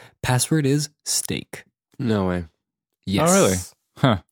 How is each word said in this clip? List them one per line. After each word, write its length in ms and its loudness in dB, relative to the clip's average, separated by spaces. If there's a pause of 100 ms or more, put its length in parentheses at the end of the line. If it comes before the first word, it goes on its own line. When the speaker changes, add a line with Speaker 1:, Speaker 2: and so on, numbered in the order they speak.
(220)
Speaker 1:
"Password 440 0
is 220 -2 (160)
steak." 600 -8 (360)
Speaker 2:
No 280 0
way. 180 -4 (600)
Speaker 1:
Yes. 240 2
Speaker 3:
Oh, 20 6 (120)
really? 120 2 (420)
Huh. 200 4 (140)